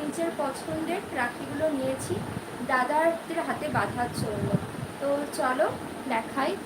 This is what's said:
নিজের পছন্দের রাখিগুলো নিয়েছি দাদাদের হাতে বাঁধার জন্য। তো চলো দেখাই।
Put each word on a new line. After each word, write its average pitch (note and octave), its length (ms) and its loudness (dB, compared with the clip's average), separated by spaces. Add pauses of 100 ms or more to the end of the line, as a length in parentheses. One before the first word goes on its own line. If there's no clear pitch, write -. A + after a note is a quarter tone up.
নিজের E4 300 0 (100)
পছন্দের D#4+ 600 -2 (180)
রাখিগুলো C#4 460 0 (120)
নিয়েছি C4 360 0 (580)
দাদাদের D#4+ 760 4
হাতে C#4 200 -2 (100)
বাঁধার A#3+ 320 2 (120)
জন্য। G#3 280 0 (500)
তো C#4 80 0 (320)
চলো C4+ 280 4 (460)
দেখাই। A3+ 380 0 (140)